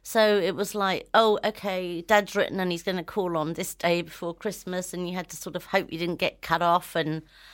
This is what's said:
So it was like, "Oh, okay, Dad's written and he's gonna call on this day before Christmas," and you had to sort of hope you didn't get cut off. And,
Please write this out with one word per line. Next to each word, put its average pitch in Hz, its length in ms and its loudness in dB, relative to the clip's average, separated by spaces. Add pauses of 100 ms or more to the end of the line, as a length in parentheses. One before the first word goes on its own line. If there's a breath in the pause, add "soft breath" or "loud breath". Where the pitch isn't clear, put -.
So 214 360 4
it 175 180 0
was 196 180 -4
like, 190 380 -2
"Oh, 214 320 6
okay, 185 560 -4
Dad's 208 340 4
written 196 240 0
and 180 140 0
he's 170 100 -4
gonna 180 220 -4
call 175 320 -2
on 156 160 0
this 180 220 -6
day 175 260 2
before 170 340 -6
Christmas," 185 600 -8
and 180 120 -4
you 180 80 -6
had 180 140 -6
to - 80 -14
sort 180 200 -8
of 175 100 -10
hope - 260 0
you 160 60 -4
didn't 170 180 -2
get - 240 -2
cut 165 220 0
off. 175 340 2
And, 156 240 -2 (340 loud breath)